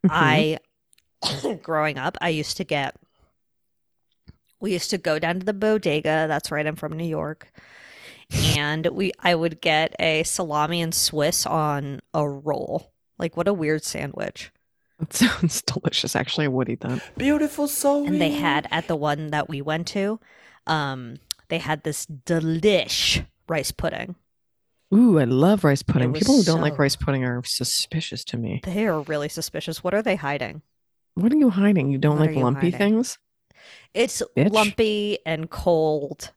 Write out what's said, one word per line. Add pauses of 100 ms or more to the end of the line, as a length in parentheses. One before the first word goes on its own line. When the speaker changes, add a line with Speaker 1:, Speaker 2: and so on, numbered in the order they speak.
Speaker 1:
Mm-hmm.
Speaker 2:
I, (1000)
<coughs>
growing
up,
I
used
to
get, (1600)
we
used
to
go
down
to
the
bodega.
That's
right.
I'm
from
New
York. (1040)
And
we,
I
would
get
a
salami
and
Swiss
on (140)
a
roll. (240)
Like,
what
a
weird
sandwich. (480)
Speaker 1:
That
<laughs>
sounds
delicious.
Actually,
I
would
eat
that. (160)
Speaker 3:
Beautiful
soul.
Speaker 2:
And
they
had,
at
the
one
that
we
went
to, (480)
um, (320)
they
had
this
delish (220)
rice
pudding. (800)
Speaker 1:
Ooh,
I
love
rice
Speaker 2:
It
Speaker 1:
pudding.
Speaker 2:
was
Speaker 1:
People
who
don't
like
Speaker 2:
so
Speaker 1:
rice
pudding
are
suspicious
to
me.
Speaker 2:
They
are
really
suspicious.
What
are
they
hiding? (540)
Speaker 1:
What
are
you
hiding?
You
don't
Speaker 2:
What
Speaker 1:
like
Speaker 2:
are
you
Speaker 1:
lumpy
Speaker 2:
hiding? (180)
Speaker 1:
things? (760)
Speaker 2:
It's (160)
Speaker 1:
Bitch.
Speaker 2:
lumpy
and
cold.